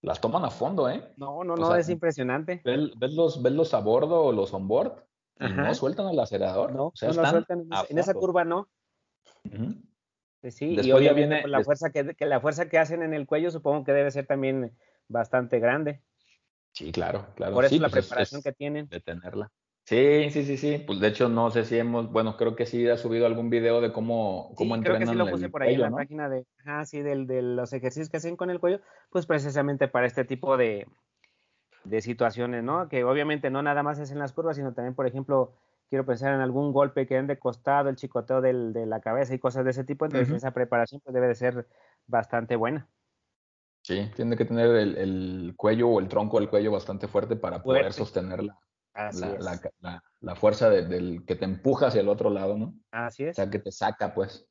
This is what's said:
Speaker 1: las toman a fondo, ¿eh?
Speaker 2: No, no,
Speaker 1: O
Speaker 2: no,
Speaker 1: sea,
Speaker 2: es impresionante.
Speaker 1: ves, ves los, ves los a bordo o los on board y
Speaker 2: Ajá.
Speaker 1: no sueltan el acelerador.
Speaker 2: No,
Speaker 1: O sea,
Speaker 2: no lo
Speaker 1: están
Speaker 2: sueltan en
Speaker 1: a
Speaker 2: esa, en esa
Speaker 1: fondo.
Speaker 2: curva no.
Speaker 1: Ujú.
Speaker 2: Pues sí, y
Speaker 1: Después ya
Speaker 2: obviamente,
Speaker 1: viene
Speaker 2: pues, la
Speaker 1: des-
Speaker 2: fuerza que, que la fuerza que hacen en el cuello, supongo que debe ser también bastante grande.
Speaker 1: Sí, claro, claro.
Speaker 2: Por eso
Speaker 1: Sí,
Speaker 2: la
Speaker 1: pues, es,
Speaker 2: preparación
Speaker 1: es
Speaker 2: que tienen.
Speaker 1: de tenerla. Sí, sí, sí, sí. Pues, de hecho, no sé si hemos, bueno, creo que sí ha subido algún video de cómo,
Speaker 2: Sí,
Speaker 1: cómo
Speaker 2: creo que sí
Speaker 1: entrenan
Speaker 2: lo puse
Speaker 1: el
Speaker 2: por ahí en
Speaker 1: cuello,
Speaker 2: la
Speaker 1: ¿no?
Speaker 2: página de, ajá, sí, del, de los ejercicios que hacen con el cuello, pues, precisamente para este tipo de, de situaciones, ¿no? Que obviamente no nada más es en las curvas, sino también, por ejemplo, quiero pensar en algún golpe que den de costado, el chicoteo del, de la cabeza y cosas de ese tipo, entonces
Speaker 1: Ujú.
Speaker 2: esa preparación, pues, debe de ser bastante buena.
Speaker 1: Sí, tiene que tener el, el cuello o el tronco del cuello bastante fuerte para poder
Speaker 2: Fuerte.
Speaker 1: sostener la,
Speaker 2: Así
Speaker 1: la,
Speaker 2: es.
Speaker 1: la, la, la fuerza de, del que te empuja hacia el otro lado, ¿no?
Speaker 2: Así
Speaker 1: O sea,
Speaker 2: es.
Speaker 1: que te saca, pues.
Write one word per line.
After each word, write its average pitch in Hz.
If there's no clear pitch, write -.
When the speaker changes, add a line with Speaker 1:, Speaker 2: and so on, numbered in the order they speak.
Speaker 1:
las -
toman 180
a 127
fondo, 139
¿eh? 196
Speaker 2:
No, 143
no, 170
Speaker 1:
O 170
Speaker 2:
no, 165
Speaker 1:
sea, 175
Speaker 2:
es 160
impresionante. 156
Speaker 1:
ves, 139
ves 131
los, 156
ves 127
los 160
a 117
bordo 143
o -
los 98
on 95
board 156
y 139
Speaker 2:
Ajá. 113
Speaker 1:
no 151
sueltan 190
el 160
acelerador. 98
Speaker 2:
No, 139
Speaker 1:
O 170
sea, 113
Speaker 2:
no 165
lo 165
Speaker 1:
están 147
Speaker 2:
sueltan 170
en 165
Speaker 1:
a -
Speaker 2:
esa, -
en 147
esa 180
Speaker 1:
fondo. 160
Speaker 2:
curva 180
no. 175
Speaker 1:
Ujú. 117
Speaker 2:
Pues 123
sí, 143
y 165
Speaker 1:
Después 135
ya 131
Speaker 2:
obviamente, 147
Speaker 1:
viene 151
Speaker 2:
pues, 143
la 139
Speaker 1:
des- 127
Speaker 2:
fuerza 147
que, 143
que 147
la 143
fuerza 151
que 165
hacen 160
en 160
el 147
cuello, 156
supongo 147
que 139
debe 143
ser 139
también 135
bastante 120
grande. 139
Speaker 1:
Sí, 80
claro, 87
claro. 95
Speaker 2:
Por 123
eso 139
Speaker 1:
Sí, 160
Speaker 2:
la 151
Speaker 1:
pues, 127
es, -
Speaker 2:
preparación 123
Speaker 1:
es 135
Speaker 2:
que 139
tienen. 147
Speaker 1:
de 87
tenerla. 90
Sí, 147
sí, 147
sí, 139
sí. 147
Pues, 98
de 107
hecho, 120
no 117
sé 113
si 117
hemos, 117
bueno, 110
creo 117
que 117
sí 120
ha 120
subido 117
algún 117
video 117
de 113
cómo, 110
Speaker 2:
Sí, -
Speaker 1:
cómo 170
Speaker 2:
creo -
que -
sí -
Speaker 1:
entrenan -
Speaker 2:
lo 196
puse 180
Speaker 1:
el 175
Speaker 2:
por 147
ahí 127
en -
Speaker 1:
cuello, 131
Speaker 2:
la 160
Speaker 1:
¿no? 123
Speaker 2:
página 143
de, 131
ajá, 147
sí, 143
del, 139
de 127
los 123
ejercicios 131
que 160
hacen 170
con 180
el 175
cuello, 180
pues, 175
precisamente 143
para 123
este 127
tipo 131
de, 110
de 107
situaciones, 120
¿no? 160
Que 131
obviamente 147
no 135
nada 143
más 147
es 143
en 143
las 139
curvas, 160
sino 139
también, 127
por 135
ejemplo, 131
quiero 135
pensar 131
en 135
algún 135
golpe 139
que 131
den 131
de 139
costado, 139
el 131
chicoteo 127
del, 127
de 117
la 110
cabeza 127
y 127
cosas 127
de 131
ese 131
tipo, 139
entonces 135
Speaker 1:
Ujú. 151
Speaker 2:
esa 127
preparación, 123
pues, 131
debe 127
de 117
ser 123
bastante 117
buena. 120
Speaker 1:
Sí, 101
tiene 117
que 117
tener 117
el, 104
el 92
cuello 113
o 110
el 95
tronco 107
del 104
cuello 104
bastante 101
fuerte 110
para 87
poder 131
Speaker 2:
Fuerte. 95
Speaker 1:
sostener 92
la, -
Speaker 2:
Así 104
Speaker 1:
la, 98
Speaker 2:
es. 90
Speaker 1:
la, 87
la, 87
la 87
fuerza 107
de, 95
del 90
que 92
te 90
empuja 123
hacia 113
el 101
otro 104
lado, 98
¿no? -
Speaker 2:
Así 120
Speaker 1:
O 170
sea, -
Speaker 2:
es. 101
Speaker 1:
que 101
te 95
saca, 104
pues. -